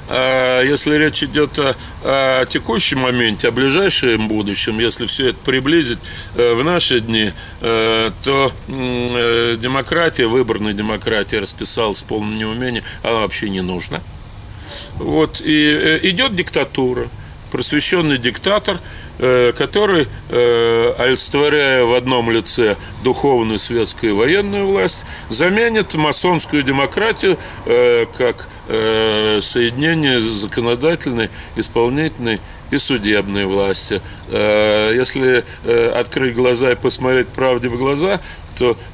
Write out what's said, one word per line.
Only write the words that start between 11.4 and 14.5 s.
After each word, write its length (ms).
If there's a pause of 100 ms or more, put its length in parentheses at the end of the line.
в 40
полном 260
неумении, 500 (220)
она 160
вообще 280
не 140
нужна. 380 (960)